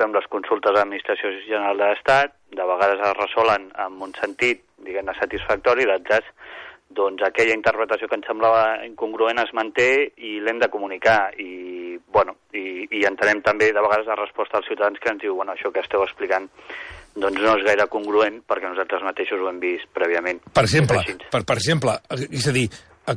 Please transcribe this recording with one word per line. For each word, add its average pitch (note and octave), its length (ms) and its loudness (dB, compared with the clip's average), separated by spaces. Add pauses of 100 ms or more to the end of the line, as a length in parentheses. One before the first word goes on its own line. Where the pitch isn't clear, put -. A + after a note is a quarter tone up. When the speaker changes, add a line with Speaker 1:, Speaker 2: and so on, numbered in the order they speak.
Speaker 1:
fem G#2+ 160 0
les F#2+ 160 0
consultes G#2 400 0
a G#2 80 6
l'Administració G2+ 500 -2 (140)
General G#2 320 0
de G2+ 160 4
l'Estat, C3+ 420 2 (160)
de F#2+ 220 -4
vegades G2 320 2
es G2 160 2
resolen G2+ 560 2
amb F#2+ 260 -8
un F#2+ 140 -12
sentit, A2 480 -2 (160)
diguem-ne, F#2+ 400 -6
satisfactori, G#2+ 640 0
d'altres, G2 400 2 (640)
doncs, G2 320 -2
aquella A2 320 2
interpretació G#2+ 560 0
que A2+ 80 -2
ens G2+ 80 -12
semblava A2 560 2
incongruent A2+ 560 -2
es A2+ 160 0
manté B2+ 540 2 (100)
i G#2+ 240 -10
l'hem A2+ 160 -2
de A#2+ 140 2
comunicar. G2 640 2
I, F2+ 640 -10 (100)
bueno, F#2+ 240 2 (160)
i, F#2+ 400 -8
i G2+ 160 -2
entenem G#2 400 0
també, G#2+ 240 4
de G#2 140 2
vegades, G#2+ 260 2
la G#2+ 80 -2
resposta G#2 400 -4
als - 80 -4
ciutadans G#2 320 0
que A#2 140 -2
ens G2+ 100 -6
diu, G2 160 -2
«Bueno, G2 160 -4
això F#2+ 160 -6
que G2 140 -4
esteu G2 180 0
explicant, F#2+ 460 -2 (680)
doncs, G2 240 -2
no A2 220 4
és - 20 -2
gaire G2+ 240 4
congruent G#2+ 560 2
perquè F#2+ 300 -4
nosaltres F#2 340 -4
mateixos F#2+ 320 -4
ho F#2+ 140 -2
hem F2+ 100 -10
vist F2+ 320 -4
prèviament.» F2 560 -2
Speaker 2:
Per - 160 2
exemple, A2 320 4
Speaker 1:
És F#2+ 160 -4
així. - 160 -18
Speaker 2:
per, A#2 160 -2
per - 160 0
exemple, C3 320 0 (320)
és C#3+ 240 -2
a B2+ 80 2
dir, A#2+ 80 2 (500)